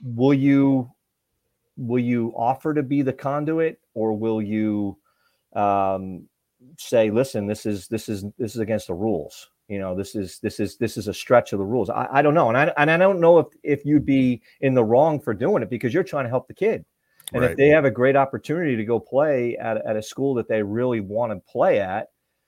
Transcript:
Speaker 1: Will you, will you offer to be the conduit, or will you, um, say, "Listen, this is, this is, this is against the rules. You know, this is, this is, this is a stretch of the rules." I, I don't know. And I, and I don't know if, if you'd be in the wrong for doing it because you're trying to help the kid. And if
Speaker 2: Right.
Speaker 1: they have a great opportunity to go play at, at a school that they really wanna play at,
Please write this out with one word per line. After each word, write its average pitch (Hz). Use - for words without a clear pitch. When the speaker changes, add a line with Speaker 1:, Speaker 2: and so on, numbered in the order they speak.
Speaker 1:
Will 127
you, 139
will 123
you 120
offer 123
to 151
be 139
the 131
conduit, 156
or 110
will 110
you, 104
um, 95
say, 113
"Listen, 110
this 104
is, 104
this 113
is, 101
this 110
is 117
against 107
the 92
rules. 87
You 101
know, 92
this 95
is, 98
this 107
is, 104
this 113
is 104
a 95
stretch -
of 104
the 98
rules." 104
I, 117
I 139
don't 147
know. 156
And 117
I, 151
and 147
I 165
don't 190
know 170
if, 151
if 143
you'd 147
be 131
in 135
the 123
wrong 143
for -
doing 143
it 104
because 120
you're 180
trying 147
to 113
help 123
the -
kid. 180
And 123
if 127
Speaker 2:
Right. 90
Speaker 1:
they 139
have 151
a 139
great 123
opportunity 139
to 110
go 113
play 131
at, 113
at 110
a 107
school 135
that 113
they 110
really 117
wanna 104
play 135
at, 95